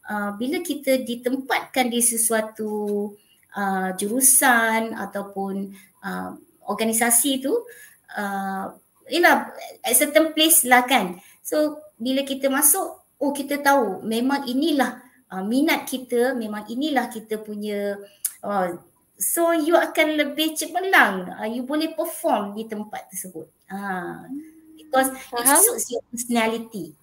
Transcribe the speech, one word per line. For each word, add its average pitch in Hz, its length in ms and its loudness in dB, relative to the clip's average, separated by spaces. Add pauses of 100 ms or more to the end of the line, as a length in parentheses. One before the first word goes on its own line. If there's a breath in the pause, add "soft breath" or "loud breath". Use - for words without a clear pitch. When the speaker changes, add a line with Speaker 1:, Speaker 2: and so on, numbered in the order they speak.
Speaker 1:
uh, 208 320 -4
bila 311 240 -2
kita 262 400 0
ditempatkan 247 880 -2
di 240 80 2
sesuatu, 220 720 0 (800 soft breath)
uh, 190 460 -2
jurusan 226 960 4
ataupun, 196 800 -6 (320 loud breath)
uh, 185 260 -6 (320)
organisasi 233 800 2
tu, 285 80 0 (640 loud breath)
uh, 196 560 -6 (380)
yelah, 311 400 4 (320)
at 226 160 -2
certain 311 320 4
place 311 320 4
lah 247 240 6
kan. 202 320 0 (240 loud breath)
So, 302 400 0 (160)
bila 262 240 0
kita 277 240 -2
masuk, 294 560 2 (160)
oh 269 160 0
kita 285 240 -4
tahu 269 480 2
memang 254 400 0
inilah, 269 560 0 (320 loud breath)
uh, 185 80 -6
minat 277 480 0
kita, 254 480 0
memang 208 320 -8
inilah 254 400 -2
kita 214 320 -8
punya, 208 560 -6 (480 loud breath)
uh, 190 240 0 (480)
so 339 320 0
you 330 240 2
akan 311 400 4
lebih 311 400 0
cemerlang, 302 720 2 (160)
uh, 220 80 -4
you 247 160 -6
boleh 311 240 -2
perform 233 640 -2
di 220 160 -10
tempat 214 400 -10
tersebut. 185 400 -12 (240)
Ha. 185 560 -8 (480)
Because 262 320 0
it - 160 -12
Speaker 2:
Faham? 254 320 4
Speaker 1:
suits 285 320 2
your 233 160 -6
personality. 226 960 -4